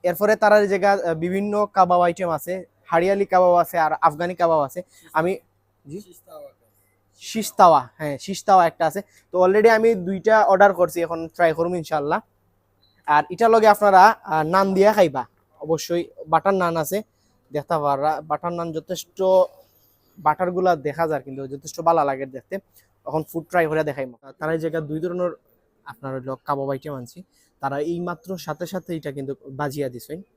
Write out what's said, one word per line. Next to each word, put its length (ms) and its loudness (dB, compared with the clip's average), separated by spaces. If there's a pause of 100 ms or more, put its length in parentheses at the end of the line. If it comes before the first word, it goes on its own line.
এরপরে 320 0
তারার 260 4
এই 60 0
জায়গায়, 360 2
আহ, 100 -2
বিভিন্ন 400 -4 (120)
কাবাব 360 2
আইটেম 280 -2
আছে, 240 -6 (380)
হারিয়ালি 340 2
কাবাব 280 4 (100)
আছে 140 -4
আর 140 0 (100)
আফগানি 340 0
কাবাব 320 2
আছে। 120 -12 (340)
আমি, 180 0 (560)
জি? 120 -14 (1200)
শিস্তাওয়া, 640 2 (160)
হ্যাঁ, 200 -8
শিস্তাওয়া 500 2
একটা 180 -4
আছে। 160 -4 (300)
তো 40 -10 (100)
already 240 4
আমি 260 4
দুইটা 480 -2
অর্ডার 300 4
করছি, 280 -2
এখন 180 -4 (160)
ট্রাই 180 2
করবো 220 -2
ইনশাল্লাহ। 440 -4 (880)
আর 240 2
এটার 220 2
লগে 160 6
আপনারা, 420 6
আহ, 340 -2
নান 300 2
দিয়া 200 4
খাইবা, 300 2 (360)
অবশ্যই 440 -4 (240)
বাটার 260 0
নান 240 0
আছে, 240 -4 (500)
দেখতে 240 -4 (100)
পারবা 360 -2
বাটার 320 -6
নান 180 -8
যথেষ্ট, 520 -8 (920)
বাটারগুলা 580 0
দেখা 320 -4
যায় 180 -4
কিন্তু 220 -12
যথেষ্ট 340 -14
ভালো 280 2
লাগে 160 -6
দেখতে। 300 -14 (520)
এখন 220 -4
ফুড 200 -10
ট্রাই 180 0
করে 160 -2
দেখাইম। 300 -8 (260)
তারা 140 -6
এই 60 -4
জায়গায় 240 -6
দুই 160 -10
ধরনের 320 -6 (540)
আপনার 300 -14
হইলো 180 -10 (140)
কাবাব 220 -4
আইটেম 240 -8
আনছি, 260 -16 (420)
তারা 180 -6
এই 200 -6
মাত্র 380 -10
সাথে 280 -10
সাথে 300 -10
এটা 160 -10
কিন্তু 220 -10 (260)
বাজিয়া 300 -6
দিছেন। 320 -16 (160)